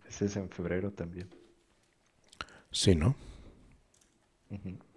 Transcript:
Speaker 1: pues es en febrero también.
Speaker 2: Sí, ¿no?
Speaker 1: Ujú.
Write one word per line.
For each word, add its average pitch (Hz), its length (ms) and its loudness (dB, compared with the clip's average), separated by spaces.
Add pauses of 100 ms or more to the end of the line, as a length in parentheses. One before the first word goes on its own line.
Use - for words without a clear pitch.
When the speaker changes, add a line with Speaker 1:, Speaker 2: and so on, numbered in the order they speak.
Speaker 1:
pues - 200 -12
es 101 140 2
en 95 140 -4
febrero 92 420 -2
también. 87 380 -8 (1400)
Speaker 2:
Sí, - 240 6
¿no? 85 200 6 (1300)
Speaker 1:
Ujú. 95 280 -10 (200)